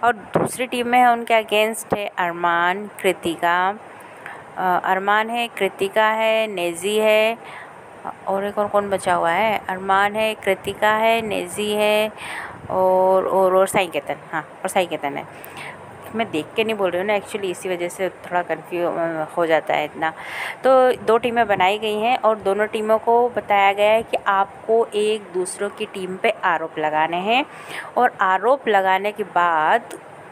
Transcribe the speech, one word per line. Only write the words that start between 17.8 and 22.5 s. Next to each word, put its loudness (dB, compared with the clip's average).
से -4
थोड़ा -4
कन्फ्यू-, -4
अ, -4
हो 2
जाता 2
है 0
इतना। -4
तो 6
दो 2
टीमें 2
बनाई 2
गई -4
हैं 0
और 2
दोनों 0